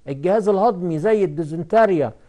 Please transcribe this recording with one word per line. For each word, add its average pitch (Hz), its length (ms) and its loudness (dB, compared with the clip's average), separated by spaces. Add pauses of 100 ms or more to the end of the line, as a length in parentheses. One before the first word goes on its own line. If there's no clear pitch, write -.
الجهاز 180 400 0
الهضمي 185 500 0
زي 208 260 0
الديزنتريا 165 880 0 (160)